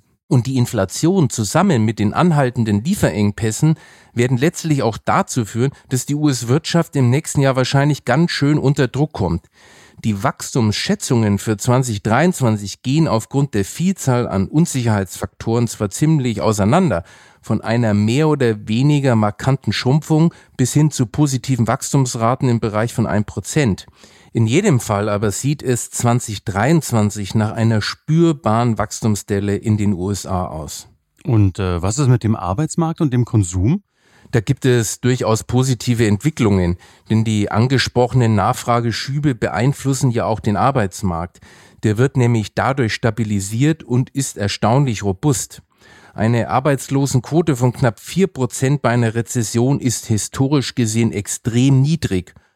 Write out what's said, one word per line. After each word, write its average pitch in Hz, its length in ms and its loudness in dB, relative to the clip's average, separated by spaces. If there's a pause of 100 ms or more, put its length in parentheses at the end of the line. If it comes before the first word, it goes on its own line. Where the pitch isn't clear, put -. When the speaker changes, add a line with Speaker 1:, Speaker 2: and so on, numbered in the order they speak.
(260)
Speaker 1:
Und 123 180 2
die 131 140 -4
Inflation 120 720 0
zusammen 123 560 0
mit 113 140 -2
den 104 120 0
anhaltenden 127 720 2
Lieferengpässen 113 920 0 (360)
werden 123 240 0
letztlich 147 460 0
auch 110 160 0
dazu 120 480 -2
führen, 123 240 -2 (180)
dass 127 160 -4
die 147 120 -4
U-S-Wirtschaft 147 800 0
im 127 120 4
nächsten 143 320 0
Jahr 135 160 2
wahrscheinlich 139 480 2
ganz 156 260 2
schön 147 280 0
unter 139 300 2
Druck 143 260 -2
kommt. 85 320 -2 (580)
Die 104 180 -2
Wachstumsschätzungen 113 1160 0
für 110 180 -2
zwanzig 123 460 0
dreiundzwanzig 113 800 0
gehen 147 260 0
aufgrund 131 460 -2
der 101 100 0
Vielzahl 131 640 -2
an 95 180 -2
Unsicherheitsfaktoren 117 1200 -2
zwar 104 240 -6
ziemlich 131 500 0
auseinander, 104 640 2 (360)
von - 220 -4
einer 113 320 0
mehr 117 340 2
oder 117 400 0
weniger 135 480 2
markanten 107 560 0
Schrumpfung 156 600 0 (220)
bis 127 160 0
hin 151 180 2
zu 123 160 -2
positiven 131 600 -2
Wachstumsraten 127 840 0
im 117 120 2
Bereich 110 320 -2
von 107 140 0
ein 104 180 0
Prozent. 175 640 -2 (460)
In 113 140 0
jedem 147 320 2
Fall 107 300 0
aber 104 240 0
sieht 143 320 -4
es 127 260 -2
zwanzig 120 540 -2
dreiundzwanzig 107 880 0
nach 110 180 0
einer 110 280 0
spürbaren 123 960 0
Wachstumsdelle 101 800 -2
in 107 220 0
den 104 160 0
U 90 180 -4
S 92 140 -8
A 90 200 -4
aus. - 420 -12 (360)
Speaker 2:
Und, 104 340 2
äh, 90 240 -2
was 107 160 -2
ist 139 100 2
mit 123 140 4
dem 110 140 0
Arbeitsmarkt 156 640 -4
und 143 120 0
dem 123 120 2
Konsum? 101 580 0 (480)
Speaker 1:
Da - 100 2
gibt - 260 -2
es 120 340 2
durchaus 123 440 0
positive 123 600 0
Entwicklungen, 101 720 2 (320)
denn 110 160 2
die 107 260 0
angesprochenen 123 840 2
Nachfrageschübe 120 1000 0
beeinflussen 127 760 -2
ja 110 160 -2
auch 110 140 -2
den 101 180 0
Arbeitsmarkt. 98 840 -2 (420)
Der 107 140 0
wird 131 220 0
nämlich 120 360 0
dadurch 120 380 0
stabilisiert 110 920 -2
und 123 280 -2
ist - 260 -6
erstaunlich 107 640 0
robust. - 600 -2 (560)
Eine 113 300 0
Arbeitslosenquote 139 1080 0
von 120 180 2
knapp - 280 0
vier 190 260 0
Prozent 131 560 -2
bei 117 60 0
einer 117 260 2
Rezession 117 640 -2
ist - 280 -4
historisch 135 680 -2
gesehen 113 380 0
extrem 123 680 0
niedrig. 135 540 -2 (220)